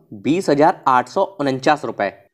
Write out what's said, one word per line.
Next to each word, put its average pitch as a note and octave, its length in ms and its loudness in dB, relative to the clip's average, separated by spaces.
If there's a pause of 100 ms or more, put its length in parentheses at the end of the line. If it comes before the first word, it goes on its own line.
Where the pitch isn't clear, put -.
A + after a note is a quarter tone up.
(140)
बीस D#3+ 360 -2
हजार D3+ 380 2
आठ B2 200 2
सौ F#3+ 160 -2 (160)
उनचास C#3 440 -2
रुपए। G2+ 280 -4 (220)